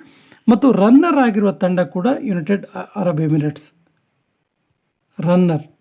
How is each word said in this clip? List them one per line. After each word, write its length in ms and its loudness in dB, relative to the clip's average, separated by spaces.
ಮತ್ತು 240 4
ರನ್ನರ್ 460 4
ಆಗಿರುವ 340 0
ತಂಡ 280 -2
ಕೂಡ 260 -4
ಯುನೈಟೆಡ್ 440 -4
ಅ-, 300 -14
ಅರಬ್ 240 -4
ಎಮಿರೇಟ್ಸ್ 520 -4
ರನ್ನರ್. 420 0